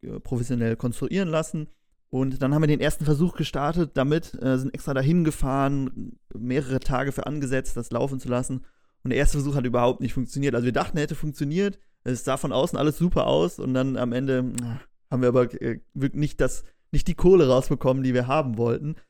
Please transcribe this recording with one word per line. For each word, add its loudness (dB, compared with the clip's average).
professionell -2
konstruieren -2
lassen. -2
Und -2
dann 2
haben 4
wir 4
den 2
ersten 0
Versuch 2
gestartet -2
damit, 0
äh, 2
sind -4
extra -6
dahin 4
gefahren, -2
mehrere -2
Tage 0
für -6
angesetzt, -2
das -8
laufen -2
zu -10
lassen. -4
Und -2
der 0
erste 4
Versuch 0
hat 0
überhaupt 2
nicht -4
funktioniert. -2
Also 0
wir 2
dachten, -2
er 0
hätte -4
funktioniert, -2
es -4
sah 0
von -4
außen 0
alles 2
super 2
aus 2
und -2
dann 0
am -2
Ende, 0
na, -6
haben 0
wir 4
aber, 4
äh, -4
wirklich -2
nicht -2
das, 0
nicht 4
die 0
Kohle 8
rausbekommen, 2
die 2
wir 0
haben 0
wollten. -2